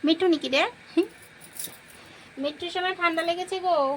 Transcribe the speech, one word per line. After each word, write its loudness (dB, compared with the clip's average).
মিঠু 2
নাকি 0
রে? 4
মিঠু -6
সোনা 0
ঠান্ডা 2
লেগেছে -4
গো 4